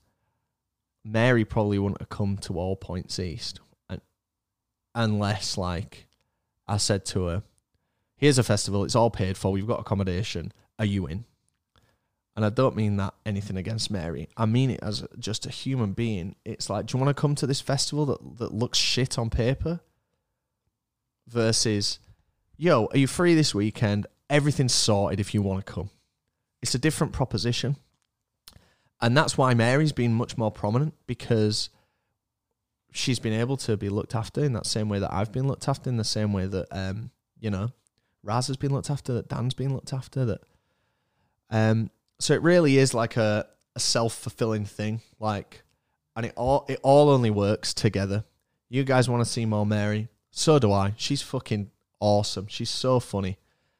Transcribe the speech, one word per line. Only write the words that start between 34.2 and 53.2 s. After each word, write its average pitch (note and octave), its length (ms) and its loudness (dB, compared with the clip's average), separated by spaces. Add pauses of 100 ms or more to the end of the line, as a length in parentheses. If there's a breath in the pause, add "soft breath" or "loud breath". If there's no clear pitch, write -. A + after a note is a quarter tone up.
in C#3 100 0
that - 120 -4
same G#2+ 240 -2
way G2+ 80 0
that G2 160 -2
I've G#2 180 -2
been C3 160 -2
looked - 200 -6
after, C3+ 200 -2
in B2 100 -2
the A2 60 -2
same G#2+ 300 -2
way F#2+ 140 0
that, F#2+ 240 -4
um, G2 400 -8 (280)
you A2 120 -4
know, G2+ 180 -2 (540)
Raz A2+ 240 0
has C3+ 100 -4
been C#3 160 -2
looked - 160 -4
after, C3+ 240 -4
that - 140 -4
Dan's C3 260 -4
been C3 180 -4
looked - 220 -8
after, C3 320 -4
that, A2 160 -2 (1120)
um, A2 400 2 (260)
so - 160 0
it B2+ 80 2
really D#3 380 6
is C3 160 4
like A2+ 220 -2
a, G#2+ 280 2 (300)
a - 40 -6
self-fulfilling A2+ 840 -2
thing, G#2+ 360 -6 (180)
like, G#2+ 420 -6 (540)
and A2+ 100 -4
it - 100 -8
all, C3+ 320 0
it C3+ 140 -4
all C#3+ 300 8
only B2 180 6
works G2+ 460 2
together. G2 480 0 (440)
You C3 160 0
guys B2+ 240 4
wanna A#2+ 180 2
see A#2 200 -2
more G#2+ 220 0
Mary? G#2+ 400 0 (240)
So - 260 4
do A2 140 4
I. G2+ 260 2
She's - 240 -2
fucking G#2+ 480 -4 (300)
awesome. G#2 480 0
She's - 240 -8
so C3 280 2
funny. G2 380 -4 (420)